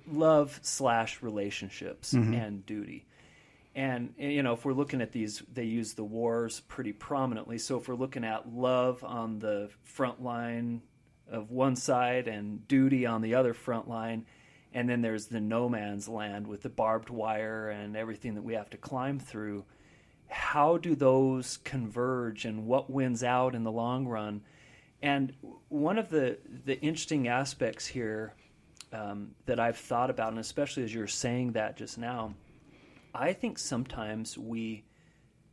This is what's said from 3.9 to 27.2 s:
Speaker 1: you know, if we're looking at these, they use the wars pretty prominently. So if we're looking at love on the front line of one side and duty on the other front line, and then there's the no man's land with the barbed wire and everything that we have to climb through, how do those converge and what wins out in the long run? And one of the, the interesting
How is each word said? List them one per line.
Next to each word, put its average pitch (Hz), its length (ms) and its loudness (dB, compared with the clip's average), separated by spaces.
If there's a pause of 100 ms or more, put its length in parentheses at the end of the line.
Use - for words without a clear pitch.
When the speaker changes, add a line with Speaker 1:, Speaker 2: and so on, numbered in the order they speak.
Speaker 1:
you 143 260 0
know, 123 100 4
if 117 120 -2
we're 139 80 2
looking 135 280 0
at 110 120 -2
these, 107 280 -2 (120)
they 123 100 -4
use 113 300 -2
the 113 100 -6
wars 117 640 0
pretty 117 240 -6
prominently. 120 640 -2
So 127 200 -2
if 120 100 -6
we're 127 80 -4
looking 131 300 -2
at 113 280 -4
love 127 500 4
on 113 360 -4
the 104 300 -2 (140)
front 123 380 -4
line 117 600 -4 (480)
of 110 220 -6
one 127 260 4
side 123 500 2
and 104 400 -6
duty 135 380 6
on 113 160 2
the 110 140 2
other 123 180 6
front 117 340 -4
line, 113 380 -4 (480)
and 123 160 0
then 120 120 2
there's 110 260 0
the 113 120 -4
no 113 300 2
man's 104 400 -4
land 104 380 -6
with 104 140 -10
the 110 80 -8
barbed 110 400 2
wire 110 600 -2
and 104 260 -6
everything 110 400 -6
that 104 60 -6
we 117 120 -6
have 107 180 -4
to 127 60 -12
climb 135 420 -4
through, 107 440 -6 (640)
how 151 500 4
do 170 180 0
those 131 640 6
converge 120 880 -2
and 110 200 -4
what 131 240 2
wins 127 340 2
out 127 320 4
in 117 80 -2
the 113 80 0
long 123 340 0
run? 107 360 -4 (600)
And 143 320 2 (360)
one 175 280 2
of 220 120 -2
the, 139 280 2 (280)
the 135 160 -2
interesting 151 480 0